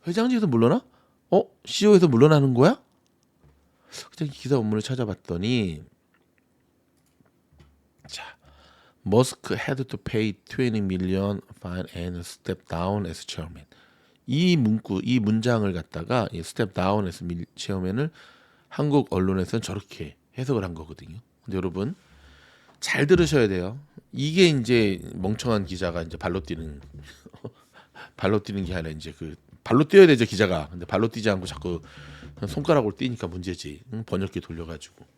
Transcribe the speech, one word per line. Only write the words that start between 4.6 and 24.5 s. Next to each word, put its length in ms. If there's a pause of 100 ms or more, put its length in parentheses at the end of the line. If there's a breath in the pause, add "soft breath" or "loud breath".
찾아봤더니, 1000 (2250)
자, 180 (800 soft breath)
"머스크 520
had 300
to 140
pay 340 (160)
twenty 300
million 600 (160)
fine 380
and 260
step 480
down 380
as 220
chairman." 380 (600 soft breath)
이 300
문구, 480
이 140
문장을 540
갖다가 600
이 60
step 340
down 340
as 180
밀-, 200 (120)
chairman을 540 (580 soft breath)
한국 440
언론에서는 480
저렇게 560 (220)
해석을 260
한 100
거거든요. 440 (260)
근데 120
여러분, 380 (840 soft breath)
잘 280
들으셔야 420
돼요. 300 (340)
이게 360
이제 520 (140)